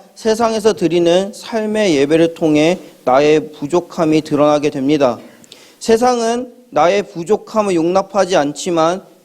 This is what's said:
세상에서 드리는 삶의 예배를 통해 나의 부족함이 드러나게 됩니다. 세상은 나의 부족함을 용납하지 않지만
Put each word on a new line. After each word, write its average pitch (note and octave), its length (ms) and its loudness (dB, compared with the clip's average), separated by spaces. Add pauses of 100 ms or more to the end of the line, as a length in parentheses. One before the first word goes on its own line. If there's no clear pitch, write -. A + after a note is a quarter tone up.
(160)
세상에서 A3 580 0
드리는 F3 600 0
삶의 G#3+ 640 -2
예배를 E3 380 2
통해 D#3 420 2 (260)
나의 D3 500 2
부족함이 D#3 680 -2
드러나게 D3 480 0
됩니다. C#3 500 0 (600)
세상은 A#3+ 760 0 (160)
나의 F3 340 2
부족함을 G3 720 -4
용납하지 F#3 600 0
않지만 D#3+ 680 -2 (220)